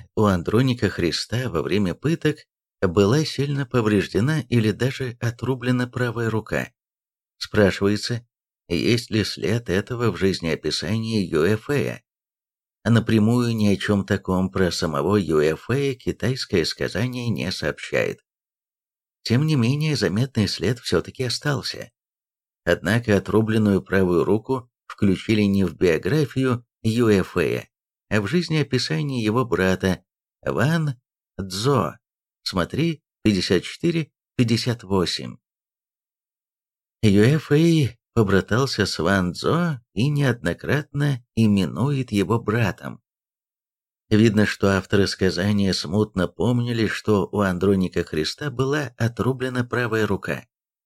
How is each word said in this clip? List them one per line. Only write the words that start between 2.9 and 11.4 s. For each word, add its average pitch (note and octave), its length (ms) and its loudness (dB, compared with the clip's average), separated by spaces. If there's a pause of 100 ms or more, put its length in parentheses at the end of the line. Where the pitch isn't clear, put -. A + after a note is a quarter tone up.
сильно C#3 420 -4
повреждена A2 840 0
или A2 220 2
даже B2 500 -4
отрублена B2 680 -2
правая A#2 420 -2
рука. F2 440 -4 (640)
Спрашивается, G#2 880 0 (400)
есть G#2 420 0
ли G#2 140 0
след A2+ 460 -4
этого A2 420 -2
в E2+ 60 -6
жизнеописании F2+ 1080 -2
Юэфэя? E2+ 800 -2 (800)